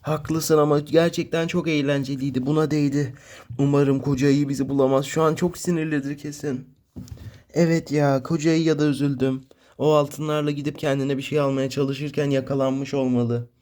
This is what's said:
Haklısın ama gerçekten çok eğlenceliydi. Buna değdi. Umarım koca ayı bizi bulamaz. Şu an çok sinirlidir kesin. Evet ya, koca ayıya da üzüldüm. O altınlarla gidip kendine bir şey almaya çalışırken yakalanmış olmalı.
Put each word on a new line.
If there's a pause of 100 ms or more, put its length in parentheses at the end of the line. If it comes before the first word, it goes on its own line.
Haklısın
ama
gerçekten
çok
eğlenceliydi.
Buna
değdi. (420)
Umarım
koca
ayı
bizi
bulamaz.
Şu
an
çok
sinirlidir
kesin. (760)
Evet
ya,
koca
ayıya
da
üzüldüm. (360)
O
altınlarla
gidip
kendine
bir
şey
almaya
çalışırken
yakalanmış
olmalı. (120)